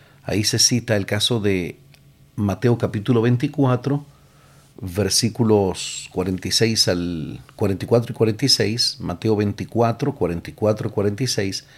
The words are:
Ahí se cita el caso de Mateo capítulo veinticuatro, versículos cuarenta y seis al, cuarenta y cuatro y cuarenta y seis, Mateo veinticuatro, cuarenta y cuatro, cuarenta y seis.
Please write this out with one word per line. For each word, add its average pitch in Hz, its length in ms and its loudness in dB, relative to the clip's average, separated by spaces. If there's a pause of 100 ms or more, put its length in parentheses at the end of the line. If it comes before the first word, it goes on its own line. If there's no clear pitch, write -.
(240)
Ahí 101 200 -2
se 110 160 0
cita 117 380 4
el 98 80 -2
caso 110 340 0
de 95 400 0 (560)
Mateo 107 420 2
capítulo 110 440 0
veinticuatro, 135 840 0 (800)
versículos 101 1300 0
cuarenta 92 380 -4
y - 20 -6
seis 113 380 2
al, 87 500 -4 (160)
cuarenta 98 300 -2
y - 20 -6
cuatro 117 240 2
y 110 40 -10
cuarenta 110 280 0
y 135 60 4
seis, 113 500 0
Mateo 90 380 -2
veinticuatro, 110 760 0
cuarenta 85 360 -4
y - 40 -12
cuatro, 107 380 -2
cuarenta 104 320 -2
y 127 40 -2
seis. 98 360 -4 (140)